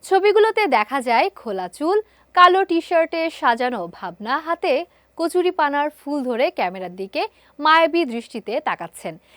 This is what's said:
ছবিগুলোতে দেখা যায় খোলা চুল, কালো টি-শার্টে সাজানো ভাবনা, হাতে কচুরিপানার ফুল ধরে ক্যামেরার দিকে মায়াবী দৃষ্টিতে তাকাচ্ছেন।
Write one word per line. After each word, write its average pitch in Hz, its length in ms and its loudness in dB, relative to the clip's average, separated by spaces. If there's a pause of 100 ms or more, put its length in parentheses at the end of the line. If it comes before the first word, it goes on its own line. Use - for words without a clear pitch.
ছবিগুলোতে 415 640 4
দেখা 254 340 0
যায় 247 300 2
খোলা 190 380 -8
চুল, 370 340 -2 (320)
কালো 359 300 6
টি-শার্টে 330 680 -2
সাজানো 247 640 -2
ভাবনা, 208 460 -8
হাতে 330 480 -2 (300)
কচুরিপানার 320 720 -2
ফুল 294 320 -8
ধরে 247 280 -2
ক্যামেরার 185 460 -6
দিকে 277 320 -6 (300)
মায়াবী 320 460 2
দৃষ্টিতে 233 560 -8
তাকাচ্ছেন। 175 580 -8 (180)